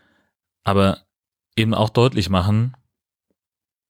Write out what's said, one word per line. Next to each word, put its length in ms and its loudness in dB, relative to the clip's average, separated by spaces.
Aber 420 0
eben 180 0
auch 180 0
deutlich 380 0
machen, 480 0